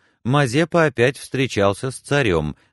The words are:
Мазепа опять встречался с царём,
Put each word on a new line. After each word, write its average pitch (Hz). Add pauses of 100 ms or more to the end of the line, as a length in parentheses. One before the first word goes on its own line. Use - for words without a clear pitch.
(220)
Мазепа 147
опять 131
встречался 113
с -
царём, 90 (180)